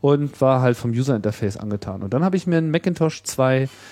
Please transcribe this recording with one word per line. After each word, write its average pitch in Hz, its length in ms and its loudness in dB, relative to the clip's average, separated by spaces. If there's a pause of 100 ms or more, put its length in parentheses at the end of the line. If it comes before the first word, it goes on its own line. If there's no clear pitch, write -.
und 143 400 0
war 131 200 4
halt 123 140 4
vom 120 140 -4
User-Interface 110 680 -2
angetan. 101 440 -8
Und 98 140 -2
dann 151 80 2
habe 190 120 2
ich 175 120 -4
mir 170 100 2
einen 160 140 0
Macintosh 165 500 -2
zwei 131 480 0 (220)